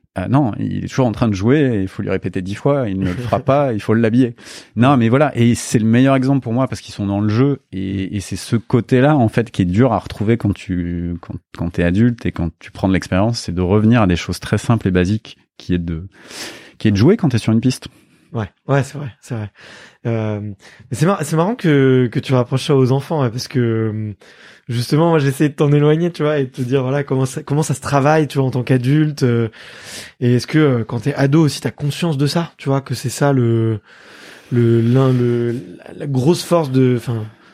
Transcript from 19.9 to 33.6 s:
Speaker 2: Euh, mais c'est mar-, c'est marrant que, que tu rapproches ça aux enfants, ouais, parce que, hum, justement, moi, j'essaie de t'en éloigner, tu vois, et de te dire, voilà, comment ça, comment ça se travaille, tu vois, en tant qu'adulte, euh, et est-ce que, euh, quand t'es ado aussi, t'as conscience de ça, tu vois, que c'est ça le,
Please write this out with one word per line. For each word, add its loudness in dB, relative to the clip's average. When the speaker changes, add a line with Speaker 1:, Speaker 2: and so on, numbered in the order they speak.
Speaker 2:
Euh, -4
mais -10
c'est 0
mar-, 0
c'est -4
marrant 0
que, 4
que -4
tu -4
rapproches 0
ça 2
aux 4
enfants, -2
ouais, 0
parce -10
que, -2
hum, -6
justement, 2
moi, 4
j'essaie 0
de -16
t'en 2
éloigner, 4
tu -6
vois, 0
et -2
de -12
te -8
dire, 0
voilà, -2
comment 0
ça, -8
comment -2
ça -2
se -12
travaille, 2
tu -4
vois, 2
en -2
tant -4
qu'adulte, 0
euh, 2
et 2
est-ce -2
que, 0
euh, 2
quand -8
t'es -4
ado 4
aussi, -2
t'as -4
conscience -4
de 0
ça, -4
tu -8
vois, 0
que -8
c'est -6
ça 0
le, 0